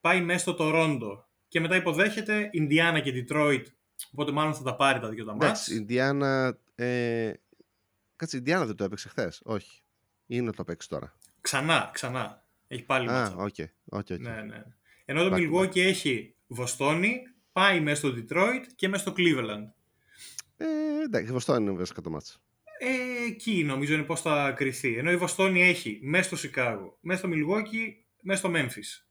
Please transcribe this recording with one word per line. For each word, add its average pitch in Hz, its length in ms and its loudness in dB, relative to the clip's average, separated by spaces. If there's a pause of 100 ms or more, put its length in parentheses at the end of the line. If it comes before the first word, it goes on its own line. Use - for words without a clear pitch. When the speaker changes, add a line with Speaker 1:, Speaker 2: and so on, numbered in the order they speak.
Speaker 1:
πάει 180 220 4
μέσα 175 160 2
στο 180 160 0
Τορόντο. 151 720 0 (220)
Και 170 120 0
μετά 165 160 2
υποδέχεται 208 760 2
Ινδιάνα 160 480 4
και 139 120 -2
Ντιτρόιτ, 135 540 0 (460)
οπότε 143 200 -4
μάλλον 151 220 0
θα - 80 -10
τα 127 140 -2
πάρει 135 240 4
τα 113 80 -6
δυο 110 160 -8
τα 107 80 -8
Speaker 2:
Εντάξει, 170 380 0
Speaker 1:
μάτς. 110 100 -2
Speaker 2:
Ινδιάνα, 131 760 2 (160)
ε, 120 580 -2 (840)
κάτσε, 160 200 -6
Ινδιάνα 143 300 2
δεν 104 100 -4
το 101 80 -2
έπαιξε 101 240 -6
χθες; 92 360 -4
Όχι. - 380 -8 (440)
Είναι 123 200 -2
να 110 60 -4
το 92 120 -8
παίξει - 240 -10
τώρα. - 280 -8 (240)
Speaker 1:
Ξανά, 143 520 0
ξανά. 123 520 -8 (240)
Έχει 123 140 -10
πάλι 127 260 0
Speaker 2:
Α, 117 40 0
Speaker 1:
μάτσα. 110 240 0
Speaker 2:
οκ, 98 180 -4 (340)
οκ, 101 220 -6
οκ. 110 80 -4
Speaker 1:
Ναι, 117 240 -10
ναι. 107 200 -14 (420)
Ενώ 147 180 0
το 185 60 4
Speaker 2:
Back 190 40 2
to - 20 2
back. 185 40 2
Speaker 1:
Μιλγουόκι 180 420 2
έχει 180 540 0 (120)
Βοστόνη, 156 760 0 (300)
πάει 190 280 4
μέσα 147 160 2
στο 143 160 0
Ντιτρόιτ 180 520 0 (120)
και 190 120 0
μέσα 190 140 0
στο 196 140 -6
Cleveland. 117 500 2 (880)
Speaker 2:
Ε, - 100 -6 (380)
εντάξει, 127 260 -2
η - 20 -2
Βοστόνη 123 340 2
είναι 95 120 -2
βασικά 87 220 -6
το 82 100 -8
μάτς. - 300 -10 (380)
Speaker 1:
Ε, 254 480 -4
εκεί 220 380 0
νομίζω 143 300 0
είναι 151 80 2
πώς 156 180 -2
θα 147 320 2
κριθεί. 127 440 -2
Ενώ 143 140 0
η 175 60 6
Βοστόνη 180 460 2
έχει 175 400 2
μέσα 165 220 2
στο 175 120 -6
Σικάγο, 120 640 -4
μέσα 180 180 -2
στο 185 100 -4
Μιλγουόκι, 208 760 -2 (160)
μέσα 196 180 -2
στο 196 100 -2
Μέμφις. 139 640 -4